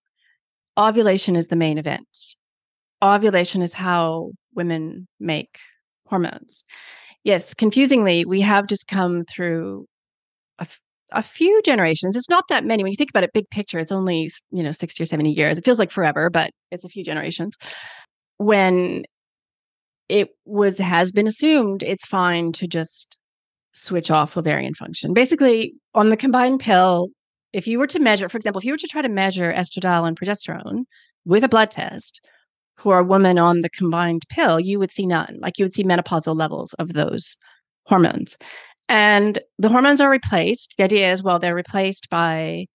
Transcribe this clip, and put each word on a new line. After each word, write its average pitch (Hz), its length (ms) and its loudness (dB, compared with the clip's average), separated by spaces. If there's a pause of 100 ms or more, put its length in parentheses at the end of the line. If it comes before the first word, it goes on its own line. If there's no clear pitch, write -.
(760)
Ovulation 208 580 2
is 170 120 0
the - 80 -4
main 160 240 0
event. 151 280 -8 (960)
Ovulation 196 600 2
is 175 100 -6
how 170 580 -2 (220)
women 170 540 -6 (120)
make 160 380 -6 (480)
hormones. - 580 -6 (600)
Yes, 190 320 0
confusingly, 214 720 2
we 190 160 0
have 202 260 2
just 202 200 -6
come 175 380 -2
through 175 600 -6 (720)
a - 40 -10
f-, - 160 -18 (320)
a - 120 -4
few 403 400 2
generations. 185 520 0
It's 247 140 -6
not 349 200 2
that 269 160 0
many. 214 180 0
When 196 80 -4
you 202 60 -6
think 285 120 -2
about 196 140 0
it, 175 100 -2
big 208 160 -2
picture, 196 300 -8
it's 160 120 -6
only, 180 380 -2 (220)
you 175 120 -4
know, 151 80 -4
sixty - 320 -8
or - 20 -6
seventy 156 260 0
years. 151 260 0
It 170 80 -6
feels 240 140 4
like 190 120 0
forever, 156 380 0
but 165 220 -2 (200)
it's 180 140 -12
a 180 40 -20
few 190 140 -12
generations. 165 520 -8 (840)
When 185 680 2 (1040)
it 196 220 0 (160)
was, 202 340 0
has 180 320 0
been 202 160 2
assumed 220 560 0
it's 190 220 -6
fine 175 480 -2
to 175 140 -8
just - 500 -8 (560)
switch - 360 -6
off 156 280 0
ovarian 151 360 -2
function. 165 400 -8
Basically, 247 600 2 (200)
on 220 160 4
the 220 80 4
combined 254 420 2
pill, 185 500 4 (440)
if 196 140 -6
you 226 120 -2
were 285 80 2
to 330 120 -2
measure, 208 300 2
for 240 80 -8
example, 202 220 -4
if 185 60 -8
you 262 80 -4
were 311 40 -4
to - 100 -10
try 302 140 -6
to 269 80 -2
measure 190 440 -2
estradiol 180 540 0
and 165 120 -4
progesterone 196 640 -8 (420)
with 196 180 4
a 262 60 4
blood 220 200 4
test - 520 -12 (560)
for 196 200 4
a 180 60 6
woman 185 340 4
on 170 240 4
the 170 80 -4
combined 170 600 -2
pill, 208 300 2
you 190 200 -2
would 190 120 -2
see 196 140 -6
none. 175 360 -2
Like, - 180 -6
you 202 60 2
would 185 100 -4
see 208 80 -2
menopausal 175 520 0
levels 156 440 -6
of 170 140 -6
those 151 420 -4 (500)
hormones. - 520 0 (500)
And 208 500 4 (220)
the 208 100 4
hormones 269 320 4
are 277 80 4
replaced. 214 680 0
The 196 80 2
idea 190 260 4
is, 185 100 -2
well, 185 160 2
they're 175 160 -2
replaced 190 560 -4
by 165 640 -2